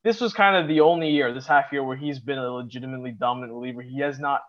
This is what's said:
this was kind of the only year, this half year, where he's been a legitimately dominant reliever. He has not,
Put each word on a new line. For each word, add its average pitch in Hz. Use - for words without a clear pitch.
this 220
was 233
kind 196
of 160
the 156
only 160
year, 139
this 131
half 143
year, 139
where 131
he's 143
been 131
a 123
legitimately 127
dominant 123
reliever. 120
He 127
has 143
not, 143